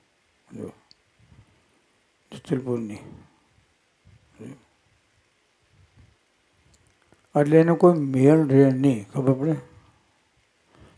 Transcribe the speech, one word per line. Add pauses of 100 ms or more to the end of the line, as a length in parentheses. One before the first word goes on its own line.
(540)
જો (1600)
જેતલપુરની. (4000)
એટલે
એનો
કોઈ
મેળ
રહે
નહીં,
ખબર
પડે? (1400)